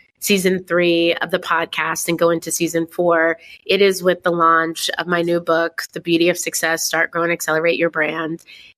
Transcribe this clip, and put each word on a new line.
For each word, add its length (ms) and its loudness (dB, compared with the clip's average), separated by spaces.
season 420 2
three 520 2
of 160 -4
the 80 0
podcast 680 -4
and 100 -2
go 100 4
into 220 -2
season 360 -2
four, 500 0
it 160 2
is 220 2
with 200 0
the 80 0
launch 640 2
of 100 -6
my 140 0
new 180 0
book, 440 -2
The 80 -8
Beauty 280 2
of 80 -2
Success, 480 -4
Start, 260 -2
Grow, 120 -2
and 80 -2
Accelerate 460 0
Your 120 0
Brand. 540 -4